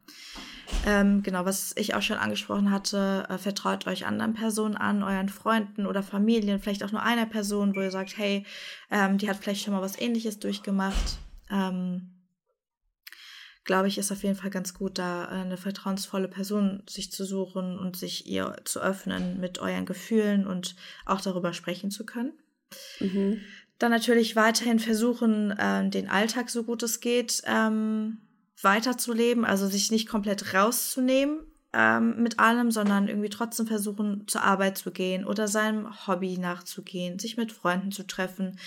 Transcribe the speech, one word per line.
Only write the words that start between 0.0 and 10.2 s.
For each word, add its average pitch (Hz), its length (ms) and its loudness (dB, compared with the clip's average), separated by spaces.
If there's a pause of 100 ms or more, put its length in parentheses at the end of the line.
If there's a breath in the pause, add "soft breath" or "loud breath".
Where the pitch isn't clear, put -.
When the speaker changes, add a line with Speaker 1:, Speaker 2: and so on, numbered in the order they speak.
Speaker 1:
Ähm, 202 380 6
genau, 185 220 0
was 190 320 -2
ich - 180 0
auch 208 80 0
schon 208 140 0
angesprochen 202 560 0
hatte, 196 560 0
äh, 185 100 -4
vertraut 196 480 -2
euch 185 200 -4
anderen 214 280 0
Personen 214 420 0
an, 202 260 0
euren 196 260 0
Freunden 208 580 0
oder 190 160 0
Familien, 202 560 2
vielleicht 202 240 -2
auch 202 100 -4
nur 214 100 -2
einer 226 240 2
Person, 202 500 0
wo 190 40 0
ihr 190 100 2
sagt, 190 260 -6
„Hey, 202 280 0 (460 loud breath)
ähm, 196 280 4
die 208 100 0
hat 196 80 0
vielleicht 202 260 -4
schon 202 120 -2
mal 190 80 0
was 190 180 -6
Ähnliches 226 400 -2